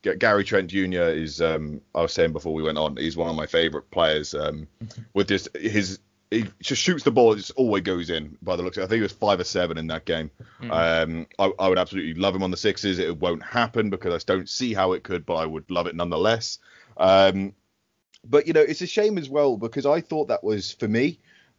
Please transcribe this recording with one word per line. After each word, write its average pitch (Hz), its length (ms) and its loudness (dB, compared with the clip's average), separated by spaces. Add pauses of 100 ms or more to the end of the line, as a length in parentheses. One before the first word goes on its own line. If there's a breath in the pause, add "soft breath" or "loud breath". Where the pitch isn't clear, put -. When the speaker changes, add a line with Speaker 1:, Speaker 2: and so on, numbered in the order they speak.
Speaker 1:
G-, 95 160 -2
Gary 104 260 2
Trent 95 260 0
Junior 92 400 0
is, 78 320 -4
um, 76 380 -2 (140)
I 85 60 0
was 82 120 0
saying 82 200 2
before 80 220 -6
we 78 80 -4
went 78 160 -2
on, 76 180 0
he's 80 220 -4
one 82 100 -2
of 80 60 -4
my 78 120 -4
favourite 78 440 0
players. 78 440 0
Um, 76 340 -6 (140)
Speaker 2:
Mm-hmm. - 200 -14 (120)
Speaker 1:
with 98 140 2
just 98 280 -2
his, 101 420 -2 (320)
he 110 160 0 (160)
just - 180 -4
shoots 175 220 0
the - 80 2
ball, 113 220 8
it 104 60 0
just 98 180 -12
always 107 260 2
goes 87 260 -4
in 78 320 -6
by 92 140 -4
the 87 80 -2
looks 92 140 -6
of 98 60 -4
it. 92 40 -4
I - 20 -8
think 113 100 2
he 113 40 0
was 98 100 -2
five 101 280 2
or 90 40 -4
seven 87 340 -2
in 80 100 -6
that 80 180 -6
game. 80 240 -2 (320 loud breath)
Speaker 2:
Mm. 120 80 -10
Speaker 1:
Um, 82 560 0 (140)
I, 95 180 2
I 95 100 2
would 92 100 4
absolutely 90 360 -4
love 92 220 0
him 95 80 -2
on 90 80 0
the 87 40 -4
Sixers. 98 440 0
It 85 180 -2
won't 85 240 -2
happen 117 480 0
because 92 240 -2
I - 180 -2
don't 95 160 -2
see 123 240 -4
how 95 200 2
it 90 100 -2
could, 87 240 -6
but 87 80 -2
I 80 100 0
would 80 260 -8
love 87 180 0
it 80 80 -6
nonetheless. 87 640 -2 (360 soft breath)
Um, 95 560 6 (720)
but, 143 220 4
you 160 60 0
know, 156 100 6
it's 151 180 0
a 180 60 -4
shame 208 320 2
as 143 100 -6
well 135 280 2
because 113 300 -4
I 156 140 4
thought 156 280 -4
that 107 160 -2
was, 104 280 -2
for - 160 -6
me, 127 300 0 (400 soft breath)